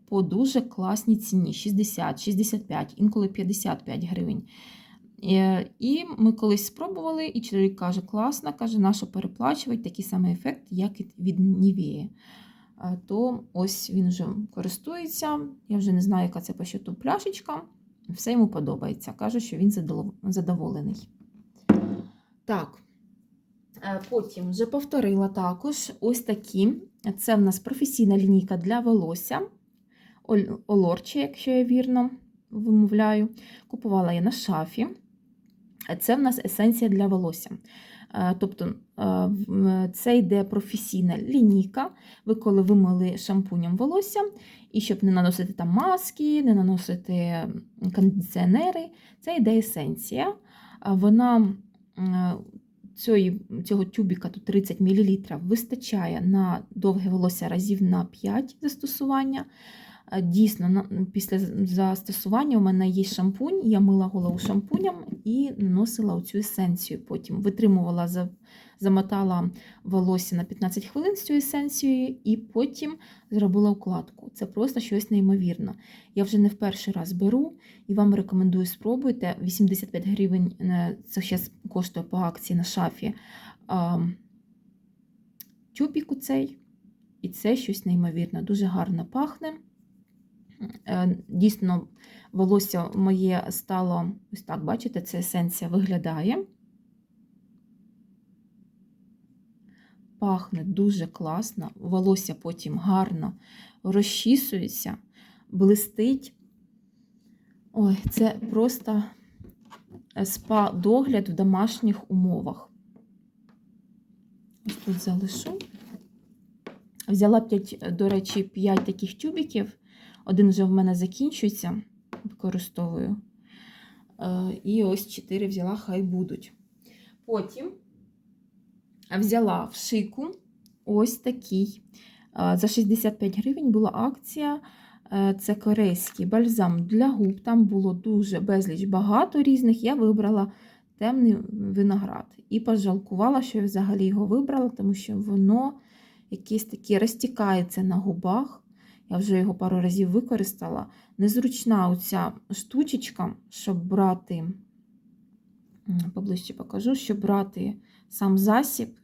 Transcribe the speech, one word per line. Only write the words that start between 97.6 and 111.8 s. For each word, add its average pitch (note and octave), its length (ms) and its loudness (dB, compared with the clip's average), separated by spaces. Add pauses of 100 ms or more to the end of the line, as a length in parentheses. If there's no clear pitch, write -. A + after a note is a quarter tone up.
Пахне F#3 460 -2
дуже G3 420 0
класно, E3+ 680 -6
волосся F#3 600 0
потім E3 440 -8
гарно F#3 540 0 (500)
розчісується, G#3 1120 0 (540)
блистить. G#3 840 2 (1400)
Ой, G3+ 240 4 (140)
це A3 200 2 (200)
просто A3 540 0 (1200)
спа-догляд G#3 1040 0
в F3 40 -4
домашніх G3 800 0